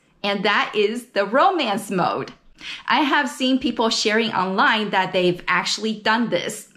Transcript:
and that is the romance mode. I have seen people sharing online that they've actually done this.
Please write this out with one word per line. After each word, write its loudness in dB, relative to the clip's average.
and -2
that 0
is 0
the 0
romance 2
mode. -2
I 2
have 0
seen 0
people 0
sharing 0
online 0
that 0
they've 2
actually -2
done 0
this. -4